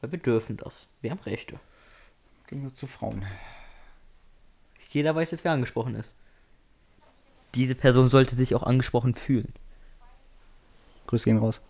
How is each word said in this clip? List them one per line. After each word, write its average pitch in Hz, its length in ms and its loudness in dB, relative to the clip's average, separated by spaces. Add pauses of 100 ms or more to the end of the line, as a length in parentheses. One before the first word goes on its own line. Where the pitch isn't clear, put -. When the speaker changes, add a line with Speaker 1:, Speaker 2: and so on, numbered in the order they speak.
Speaker 1:
weil 127 120 -10
wir 175 60 -8
dürfen 113 400 -2
das. - 300 -18 (120)
Wir 113 120 -6
haben 190 80 -10
Rechte. - 380 -12 (880)
Speaker 2:
Gehen 143 160 -10
wir 131 100 -12
zu - 120 -14
Frauen. 107 380 -10 (1700)
Speaker 1:
Jeder 147 240 0
weiß 160 160 -2
jetzt, 165 140 -10
wer 170 80 2
angesprochen 123 420 -2
ist. 110 200 -12 (1400)
Diese 127 220 0
Person 127 320 6
sollte 131 260 6
sich 127 200 0
auch - 100 0
angesprochen 123 500 2
fühlen. - 380 -2 (1500)
Speaker 2:
Grüße 113 180 -2
gehen 113 140 4
raus. 110 320 0